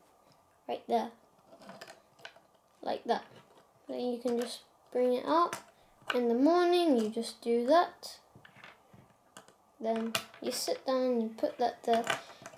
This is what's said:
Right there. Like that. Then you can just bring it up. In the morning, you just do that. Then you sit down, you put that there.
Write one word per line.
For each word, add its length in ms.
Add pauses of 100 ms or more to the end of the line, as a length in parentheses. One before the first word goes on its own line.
(680)
Right 200
there. 240 (1700)
Like 240
that. 180 (640)
Then 120
you 180
can 240
just 200 (300)
bring 220
it 120
up. 300 (600)
In 120
the 60
morning, 640
you 120
just 300
do 280
that. 500 (1600)
Then 320 (300)
you 100
sit 320
down, 380
you 160
put 220
that 240
there. 200 (540)